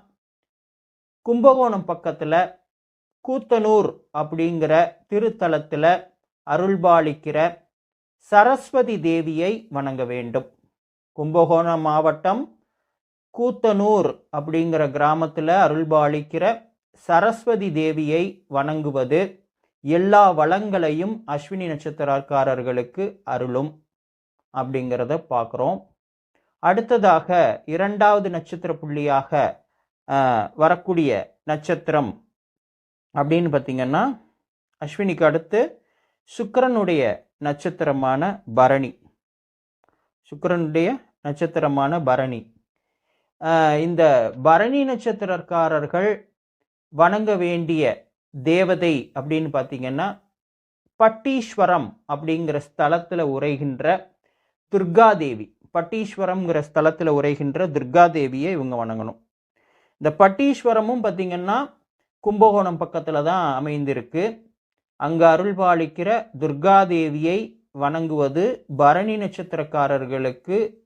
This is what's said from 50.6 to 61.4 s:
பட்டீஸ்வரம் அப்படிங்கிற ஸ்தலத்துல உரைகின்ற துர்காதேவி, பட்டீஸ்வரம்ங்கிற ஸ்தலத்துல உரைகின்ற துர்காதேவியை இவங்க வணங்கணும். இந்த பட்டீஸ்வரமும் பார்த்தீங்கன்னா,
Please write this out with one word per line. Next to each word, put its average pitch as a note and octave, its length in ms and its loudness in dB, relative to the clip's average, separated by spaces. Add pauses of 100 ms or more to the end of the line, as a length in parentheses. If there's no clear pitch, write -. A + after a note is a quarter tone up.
பட்டீஸ்வரம் A3 880 2 (200)
அப்படிங்கிற D#3 520 -4
ஸ்தலத்துல E3+ 680 -2
உரைகின்ற C#3 680 -2 (760)
துர்காதேவி, E3+ 720 2 (260)
பட்டீஸ்வரம்ங்கிற F#3 880 -4
ஸ்தலத்துல D#3 500 0
உரைகின்ற D3 560 -2
துர்காதேவியை C#3+ 840 2
இவங்க C3 260 -6
வணங்கணும். A2+ 420 -8 (840)
இந்த D3+ 180 0
பட்டீஸ்வரமும் A3+ 840 2
பார்த்தீங்கன்னா, F#3 540 -4 (640)